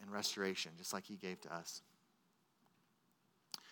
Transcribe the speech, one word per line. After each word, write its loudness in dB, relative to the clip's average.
and -6
restoration, 4
just -4
like 2
he -6
gave -2
to -4
us. -4